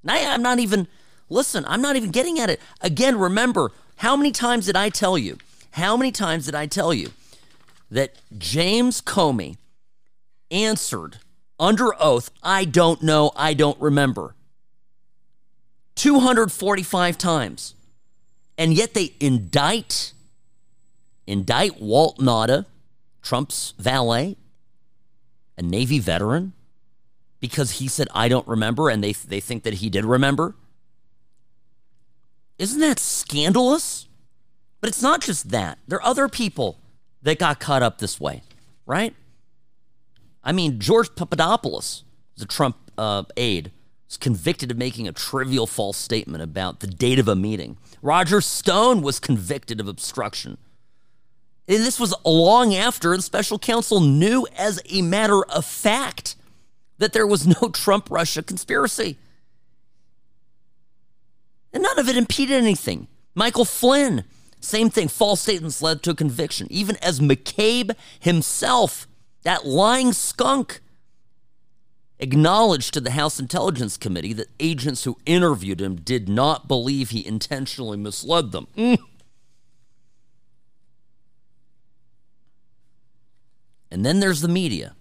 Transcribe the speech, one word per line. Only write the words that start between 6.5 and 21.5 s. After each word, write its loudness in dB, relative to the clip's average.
I -4
tell -2
you -4
that -2
James 0
Comey -2
answered -4
under 4
oath, 2
"I 0
don't 4
know, 4
I 0
don't 2
remember," 0
two 4
hundred 4
forty-five -2
times? -2
And 2
yet 0
they -2
indict, 0
indict 0